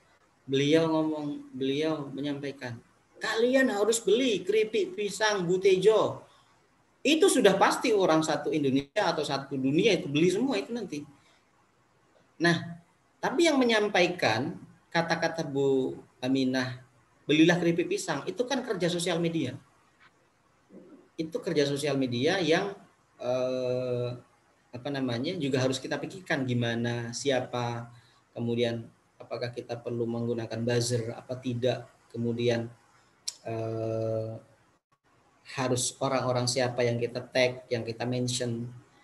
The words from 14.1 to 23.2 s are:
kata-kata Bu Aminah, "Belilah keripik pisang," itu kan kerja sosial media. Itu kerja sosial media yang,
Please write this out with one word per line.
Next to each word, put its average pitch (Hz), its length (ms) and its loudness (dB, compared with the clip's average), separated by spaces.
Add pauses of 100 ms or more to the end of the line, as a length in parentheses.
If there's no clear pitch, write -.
kata-kata 165 560 0
Bu 139 560 0 (240)
Aminah, 131 560 0 (480)
"Belilah 160 320 6
keripik 170 320 0
pisang," 160 320 -4
itu 185 240 -4
kan 262 160 -2
kerja 180 240 -2
sosial 170 320 0
media. 160 320 -2 (1700)
Itu 165 240 -6
kerja 147 240 2
sosial 139 320 -2
media 131 400 0
yang, 180 320 2 (480)